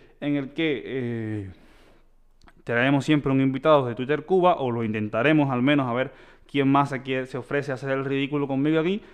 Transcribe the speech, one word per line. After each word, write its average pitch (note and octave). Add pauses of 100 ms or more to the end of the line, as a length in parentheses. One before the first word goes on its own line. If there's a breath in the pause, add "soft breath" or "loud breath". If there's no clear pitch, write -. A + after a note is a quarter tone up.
(200 soft breath)
en C#3+
el C3+
que, D#3
eh, A2 (1120 soft breath)
traemos C3
siempre D3
un C3+
invitado C3+
de A#2+
Twitter C#3
Cuba, F3+
o C3
lo A#2
intentaremos A2+
al B2
menos, C#3
a A#2
ver C3 (340 loud breath)
quién C#3
más C#3
se B2+
quiere, C3
se B2+
ofrece C#3
a C3
hacer C3+
el C3+
ridículo C#3
conmigo C#3+
aquí. F#3 (120 soft breath)